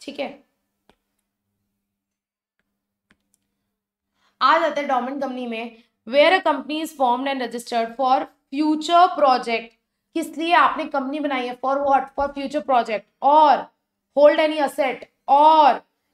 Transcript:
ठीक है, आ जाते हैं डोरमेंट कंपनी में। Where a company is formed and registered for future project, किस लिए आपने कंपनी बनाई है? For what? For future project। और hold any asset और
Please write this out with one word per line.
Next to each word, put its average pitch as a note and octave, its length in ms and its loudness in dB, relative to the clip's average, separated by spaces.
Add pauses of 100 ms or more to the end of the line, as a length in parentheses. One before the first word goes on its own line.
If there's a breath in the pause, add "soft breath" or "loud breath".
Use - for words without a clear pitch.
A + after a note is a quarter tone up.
ठीक - 200 -16
है, - 240 -14 (4000)
आ D4 160 2
जाते D4+ 220 -2
हैं C#4+ 100 -6
डोरमेंट C4 320 -4
कंपनी B3+ 240 -8
में। A3+ 300 -12 (320 loud breath)
Where D#4 320 4
a F#4 60 -6
company D4+ 400 -4
is - 140 -18
formed B3+ 280 -2
and C4+ 180 -6
registered A3+ 420 -6 (120)
for C4 240 0
future D#4 840 0 (120)
project, A#3+ 460 0 (500)
किस D#4 240 -8
लिए E4 140 -2
आपने D4+ 320 2
कंपनी C#4+ 360 -6
बनाई C4+ 260 -6
है? B3 140 -12
For C4+ 200 -2
what? C#4 220 0 (180)
For C#4+ 80 -2
future C#4 340 -8
project। A3+ 380 -2 (220)
और D4 480 4 (480)
hold D4+ 220 6
any D#4 280 -2
asset C4+ 280 -4 (320)
और D4 540 4 (320)